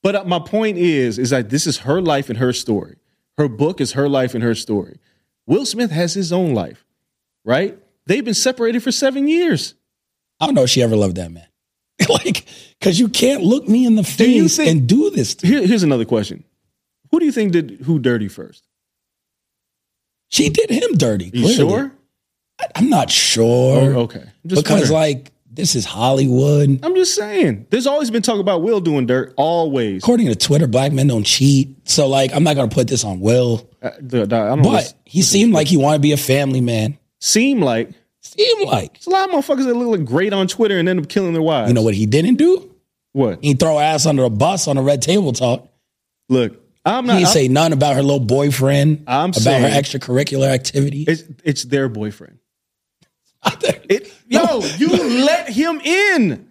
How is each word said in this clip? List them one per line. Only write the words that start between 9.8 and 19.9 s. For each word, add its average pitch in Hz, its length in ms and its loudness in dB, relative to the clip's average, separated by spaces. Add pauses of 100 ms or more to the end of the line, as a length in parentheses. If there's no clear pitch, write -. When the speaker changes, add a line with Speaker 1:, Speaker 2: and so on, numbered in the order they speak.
Speaker 2:
I 160 40 0
don't 285 100 0
know 135 80 4
if 123 80 2
she 127 120 2
ever 110 140 2
loved 95 200 0
that 85 140 -10
man. 85 140 -20 (540)
<laughs> - 100 2
Like, - 360 -2 (360)
'cause 180 180 2
you 240 80 2
can't 247 360 0
look 247 260 2
me 247 160 4
in 226 100 4
the 214 60 2
Speaker 1:
Do 226 280 2
you 240 140 4
Speaker 2:
face 170 140 2
Speaker 1:
think 302 140 2
Speaker 2:
and 139 160 2
do 294 240 2
this 165 240 -4
to - 120 -2
Speaker 1:
Here, 262 140 2
Speaker 2:
me. 180 60 0
Speaker 1:
here's 208 160 2
another 135 220 2
question. 107 380 -4 (680)
Who 330 80 2
do 339 60 0
you 294 60 0
think 214 220 -2
did 143 320 -4
who 160 140 0
dirty 117 280 0
first? - 360 -18 (1700)